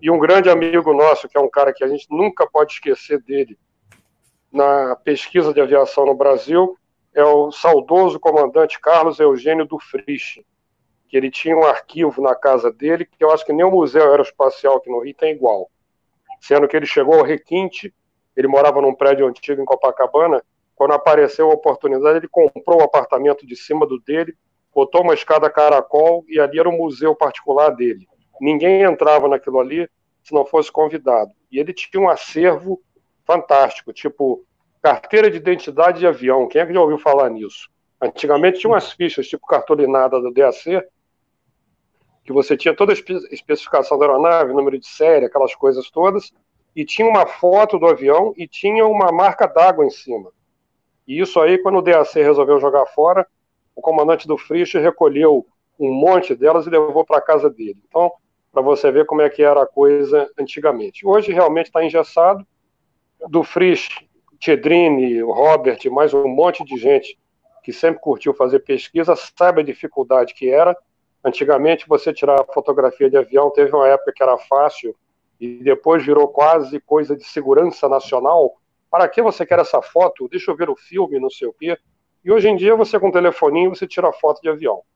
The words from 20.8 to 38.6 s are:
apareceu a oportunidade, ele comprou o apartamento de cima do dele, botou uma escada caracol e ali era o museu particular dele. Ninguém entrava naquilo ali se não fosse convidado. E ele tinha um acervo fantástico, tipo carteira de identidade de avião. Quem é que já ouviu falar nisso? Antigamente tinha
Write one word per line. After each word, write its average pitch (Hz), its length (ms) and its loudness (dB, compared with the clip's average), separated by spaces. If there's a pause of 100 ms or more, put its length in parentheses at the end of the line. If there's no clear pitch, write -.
apareceu 147 580 2
a 156 40 4
oportunidade, 147 640 0
ele 165 100 -10
comprou 165 520 2
o 156 40 4
apartamento 143 640 -2
de 120 80 -18
cima 151 320 -4
do 131 140 -6
dele, 160 360 -8 (380)
botou 139 280 2
uma 170 120 0
escada 156 340 0
caracol 151 800 2
e 160 120 -2
ali 143 180 -2
era 165 100 0
o 170 80 -2
museu 156 380 -2
particular 147 560 0
dele. 120 380 -6 (320)
Ninguém 156 420 0
entrava 151 460 2
naquilo 131 320 -2
ali 156 280 -6 (320)
se - 140 -6
não 143 100 2
fosse 151 280 -2
convidado. 135 580 -2 (180)
E 131 120 -6
ele 151 120 -6
tinha 190 300 -6
um 190 60 2
acervo 175 760 -2 (420)
fantástico, 143 680 0
tipo 135 520 -6 (380)
carteira 208 480 0
de 170 60 -6
identidade 165 640 -2
de 180 80 0
avião. 131 400 0
Quem 156 120 -2
é 175 60 0
que 170 80 -6
já 185 60 2
ouviu 151 180 0
falar 139 320 0
nisso? 110 400 -16 (320)
Antigamente 151 560 0
tinha 220 140 -2